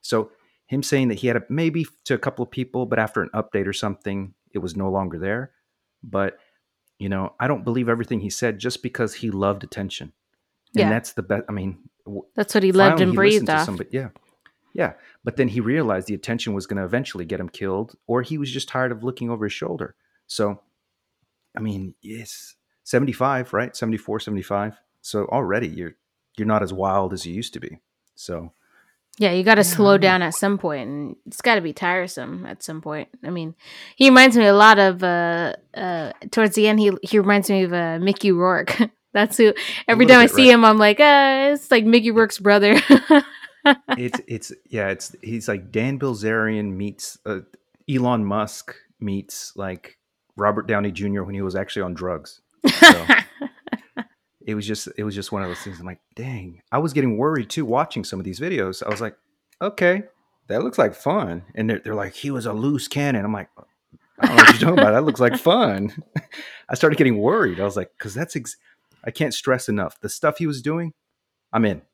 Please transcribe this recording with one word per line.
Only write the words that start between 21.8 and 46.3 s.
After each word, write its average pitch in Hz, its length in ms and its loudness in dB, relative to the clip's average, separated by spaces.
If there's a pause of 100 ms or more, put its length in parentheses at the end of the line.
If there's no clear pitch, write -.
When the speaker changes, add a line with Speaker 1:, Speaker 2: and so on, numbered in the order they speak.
Speaker 1:
yes, - 560 -20 (280)
seventy-five, 131 680 -2
right? 120 240 -4
Seventy-four, 110 440 -6
seventy-five. 101 600 -6 (220)
So 104 240 -6
already 110 420 -2
you're, 85 260 -12 (440)
you're 107 80 -4
not 107 160 2
as 92 100 -6
wild 95 400 -2
as 87 140 -10
you 85 80 -10
used 113 200 -10
to - 60 -12
be. - 180 -16 (360)
So. 85 380 -12 (680)
Speaker 2:
Yeah, 202 140 2
you 180 100 0
gotta 214 160 6
Speaker 1:
Yeah, 202 60 6
Speaker 2:
slow 202 260 4
Speaker 1:
I - 40 10
don't 196 60 4
know. 190 80 4
Speaker 2:
down 185 140 2
at 160 120 -4
some 202 220 -2
point, 147 320 -6
and 143 280 -10 (100)
it's - 160 -18
gotta 226 180 2
be 165 140 -8
tiresome 180 720 -6
at - 160 -16
some 160 180 -12
point. 151 300 -12 (120)
I - 60 -10
mean, 165 260 -8 (420)
he 262 120 4
reminds 254 300 8
me 220 80 8
a 202 80 8
lot 208 240 8
of, 190 260 4
uh, 170 500 -2 (200)
uh, 170 380 -6 (180)
towards 220 240 2
the 214 120 2
end, 214 140 4
he, 202 120 4 (100)
he 214 160 0
reminds 202 320 2
me 190 140 2
of, 175 100 -2
uh, 165 260 -2
Mickey 196 320 0
Rourke. 180 460 0 (180)
<laughs> - 160 -20
That's 208 240 0
who, 214 160 8 (340)
every 226 200 6
Speaker 1:
A - 20 4
little 254 60 12
Speaker 2:
time 247 60 12
I 233 80 10
Speaker 1:
bit, - 60 2
Speaker 2:
see 269 140 6
Speaker 1:
right? 247 60 12
Speaker 2:
him, 233 100 6
I'm 214 140 8
like, 208 200 6
"Uh, 277 540 6
it's 285 180 -4
like 233 140 4
Mickey 226 220 6
Speaker 1:
Yeah. 233 80 0
Speaker 2:
Rourke's 226 240 2
brother." 202 360 6 (140)
<laughs> 285 360 8 (720)
Speaker 1:
It's, 123 300 -6
it's, - 260 -10 (160)
yeah, 104 200 -2
it's, - 340 -8
he's 110 240 -8
like 95 240 -6
Dan 127 280 -2
Bilzerian 110 760 -2